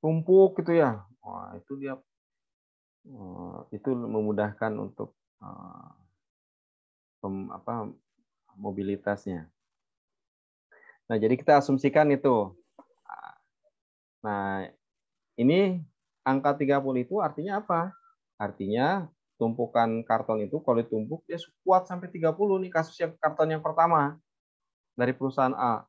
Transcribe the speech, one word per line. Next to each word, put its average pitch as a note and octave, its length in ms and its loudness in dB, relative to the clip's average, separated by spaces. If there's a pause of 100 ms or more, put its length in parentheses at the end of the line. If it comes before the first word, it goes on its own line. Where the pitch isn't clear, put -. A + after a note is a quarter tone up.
Tumpuk F#3 560 6
gitu E3+ 160 0
ya. A#2+ 320 2 (160)
Wah, F#2 320 -14
itu C#3 240 -14
dia, C3+ 160 -8 (1120)
eh, F2+ 520 -16 (120)
itu A#2 240 -4
memudahkan G#2+ 800 -2
untuk, G#2 400 -10 (240)
eh, F#2+ 520 -20 (1300)
pem-, G2 320 -6
apa, A2 320 -8 (720)
mobilitasnya. G2 880 -6 (1600)
Nah, A#2 100 -2
jadi A2 220 4
kita C#3+ 240 6
asumsikan C#3+ 480 2
itu. B2+ 420 2 (1700)
Nah, G2 400 -4 (720)
ini F3 440 2 (400)
angka C3+ 360 2
tiga C#3 200 2
puluh C3+ 240 -2
itu F#3 200 -4
artinya E3+ 360 -4
apa? F#3 320 -2 (480)
Artinya A#2 680 -2 (320)
tumpukan A2+ 680 0
karton A2 400 0
itu D#3 160 -6
kalau A#2+ 160 2
ditumpuk A2+ 480 -4
dia E3+ 120 -8 (240)
kuat F#3 280 4
sampai F3+ 160 -10
tiga E3 240 -2
puluh F#3+ 320 0
nih, F#3 80 -10
kasus D#3+ 280 -2
yang E3 200 -4
karton D#3 320 0
yang D#3 120 -4
pertama D#3 560 2 (800)
dari B2 160 2
perusahaan C3 400 0
A. A#2 340 0